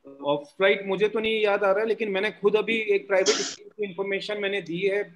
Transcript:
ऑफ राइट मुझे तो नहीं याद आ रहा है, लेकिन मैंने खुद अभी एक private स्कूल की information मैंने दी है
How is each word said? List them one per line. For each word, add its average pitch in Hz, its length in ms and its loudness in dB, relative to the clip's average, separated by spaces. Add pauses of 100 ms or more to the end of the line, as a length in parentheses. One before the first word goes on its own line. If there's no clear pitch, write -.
(240)
ऑफ 147 380 -2
राइट 196 240 4
मुझे 190 240 0
तो 220 100 -2
नहीं 220 220 0
याद 202 220 2
आ 196 80 4
रहा 196 80 4
है, 226 60 0
लेकिन 220 260 -2
मैंने 196 200 0
खुद 196 240 0
अभी 214 220 2
एक 208 300 0
private 190 200 2
स्कूल - 420 -4
की 208 160 -6
information 196 520 -6
मैंने 202 240 -2
दी 170 180 -6
है 196 360 -2